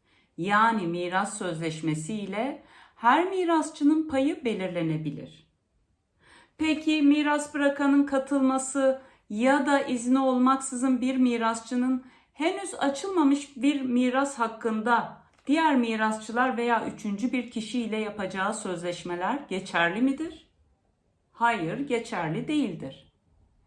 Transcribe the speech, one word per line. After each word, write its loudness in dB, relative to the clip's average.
Yani 2
miras -2
sözleşmesi -4
ile -6
her 4
mirasçının 2
payı 0
belirlenebilir. -4
Peki 0
miras 4
bırakanın 4
katılması 0
ya 2
da 2
izni 0
olmaksızın 2
bir -2
mirasçının 0
henüz -4
açılmamış 0
bir 2
miras 0
hakkında -2
diğer 4
mirasçılar 0
veya 0
üçüncü -4
bir -4
kişi -4
ile -4
yapacağı -4
sözleşmeler -4
geçerli 0
midir? -4
Hayır, 0
geçerli -4
değildir. -4